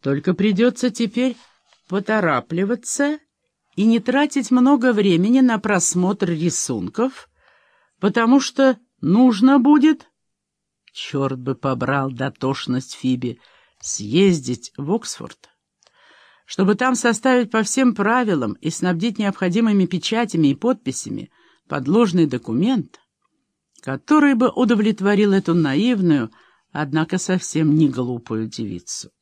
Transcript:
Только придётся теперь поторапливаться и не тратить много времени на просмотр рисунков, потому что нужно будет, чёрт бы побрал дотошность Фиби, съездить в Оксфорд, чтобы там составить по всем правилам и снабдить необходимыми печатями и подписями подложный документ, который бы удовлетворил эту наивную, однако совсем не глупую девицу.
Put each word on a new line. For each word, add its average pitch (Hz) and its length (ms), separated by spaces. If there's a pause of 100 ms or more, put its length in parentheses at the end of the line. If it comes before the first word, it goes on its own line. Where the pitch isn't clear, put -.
Только 139 320
придётся 220 560
теперь 240 480 (500)
поторапливаться 202 1300 (560)
и 202 100
не 226 140
тратить 269 520
много 254 400
времени 202 480
на 233 200
просмотр 180 720
рисунков, 160 1000 (720)
потому 233 400
что 262 380 (240)
нужно 240 580
будет, 294 480 (840)
чёрт 135 480
бы 131 160
побрал 135 560
дотошность 131 840
Фиби, 123 440 (400)
съездить 131 1000
в 143 140
Оксфорд, - 580 (960)
чтобы 190 300
там 254 200
составить 247 560
по 220 120
всем 254 300
правилам 202 600
и - 160
снабдить 180 500
необходимыми 202 640
печатями 180 640
и 139 60
подписями - 720 (380)
подложный 165 580
документ, 143 760 (800)
который 285 520
бы 233 160
удовлетворил 208 840
эту 190 200
наивную, 165 800 (400)
однако 151 460
совсем 160 580
не 156 140
глупую 117 580
девицу. 101 640 (100)